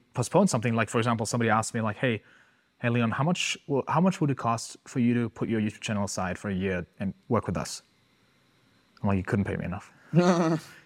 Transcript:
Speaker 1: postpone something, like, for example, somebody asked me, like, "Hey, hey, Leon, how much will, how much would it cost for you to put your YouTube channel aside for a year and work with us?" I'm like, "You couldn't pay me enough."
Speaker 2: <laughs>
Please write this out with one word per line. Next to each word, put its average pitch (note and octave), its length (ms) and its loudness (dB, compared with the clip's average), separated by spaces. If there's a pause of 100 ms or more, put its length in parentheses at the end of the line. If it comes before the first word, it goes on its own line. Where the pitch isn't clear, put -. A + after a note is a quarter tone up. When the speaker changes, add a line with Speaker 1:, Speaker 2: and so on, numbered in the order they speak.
(140)
Speaker 1:
postpone F3 340 4
something, A#2 280 0
like, A2+ 140 0
for - 80 -2
example, A2+ 280 2
somebody A#2 240 0
asked A2 240 2
me, A2+ 80 -2
like, A2 160 -2
"Hey, A#2 240 0 (580)
hey, A#2+ 100 0
Leon, A#2 220 2
how C3+ 120 -2
much - 320 -2 (120)
will, C3+ 200 0
how D#3 140 2
much F#3 180 2
would C#3+ 120 2
it B2+ 60 -2
cost - 400 -4 (100)
for - 120 -4
you A#2+ 140 4
to A#2+ 160 0
put - 180 -6
your A2 140 0
YouTube G#2+ 180 -2
channel G2+ 260 -2
aside F#2 340 -4
for G#2+ 100 -6
a G2 40 -2
year F#2 320 -2 (140)
and G2 140 -4 (160)
work A2 160 2
with F#2+ 120 -4
us?" - 260 -8 (1200)
I'm G#2 80 0
like, G2 80 2
"You F#2 60 0
couldn't G2+ 220 0
pay F#2+ 120 -4
me - 80 -6
enough." F2 260 -10 (220)
Speaker 2:
<laughs> E3+ 480 4 (240)